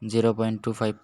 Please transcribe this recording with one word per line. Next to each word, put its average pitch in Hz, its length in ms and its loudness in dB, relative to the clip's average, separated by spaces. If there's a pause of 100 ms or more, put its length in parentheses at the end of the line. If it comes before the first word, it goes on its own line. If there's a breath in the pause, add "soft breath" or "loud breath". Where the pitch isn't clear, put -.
জিরো 113 320 2
পয়েন্ট 113 280 -2
টু 117 100 -4
ফাইভ 107 320 -2